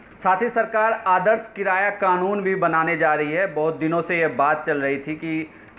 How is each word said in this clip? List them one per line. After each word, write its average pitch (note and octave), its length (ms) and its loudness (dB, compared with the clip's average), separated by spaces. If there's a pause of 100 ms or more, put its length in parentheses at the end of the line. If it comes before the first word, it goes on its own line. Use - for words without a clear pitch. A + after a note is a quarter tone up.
(240)
साथ F#3+ 180 2
ही A#3+ 60 0
सरकार A3 440 0
आदर्श F#3+ 640 0
किराया G3 340 0
कानून G3 520 0
भी F#3+ 120 0
बनाने E3 420 2
जा D#3 180 2
रही D3+ 180 -2
है। F3+ 140 0
बहुत D#3 300 -2
दिनों D#3+ 260 0
से E3+ 160 -2
यह D#3+ 100 2
बात C#3+ 380 0
चल D3 140 -2
रही C#3 180 -2
थी D3 180 -8
कि D#3+ 340 -6 (280)